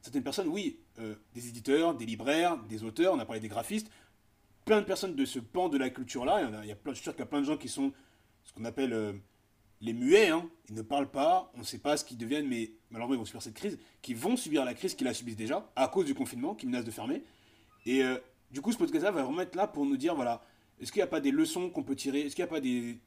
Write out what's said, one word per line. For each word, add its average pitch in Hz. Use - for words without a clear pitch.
certaines 123
personnes, 165
oui, 180
euh, 110
des 120
éditeurs, 139
des 113
libraires, 147
des 107
auteurs, 160
on 147
a 110
parlé 113
des 107
graphistes, 151
plein 214
de 208
personnes 190
de 135
ce 127
pan 175
de 147
la 131
culture-là, 131
il -
y 131
en 110
a, 107
il 104
y -
a 101
plein, 139
je -
suis -
sûr 160
qu'il -
y 135
a -
plein 143
de 139
gens 147
qui -
sont 135
ce -
qu'on 110
appelle, 123
euh, 107
les 113
muets, 202
hein, 170
ils 107
ne 113
parlent 139
pas, 151
on 120
ne 113
sait -
pas 147
ce -
qu'ils 123
deviennent, 135
mais 113
malheureusement 117
ils 123
vont 110
subir -
cette 110
crise, 196
qui 127
vont 165
subir 151
la 123
crise, 180
qui -
la 123
subissent 117
déjà, 123
à 131
cause 185
du 139
confinement, 135
qui 131
menace 123
de 113
fermer. 123
Et, 131
euh, 127
du 139
coup, 220
ce 226
podcast-là 165
va 156
vraiment 143
être 165
là 196
pour 143
nous 139
dire, 160
voilà, 120
est-ce -
qu'il 208
n'y 190
a 175
pas 160
des 139
leçons 160
qu'on 160
peut 139
tirer, 139
est-ce 143
qu'il 175
n'y -
a 165
pas 156
des 120